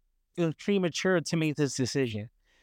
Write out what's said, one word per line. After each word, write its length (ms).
it 80
was 100
premature 640
to 160
make 220
this 180
decision. 540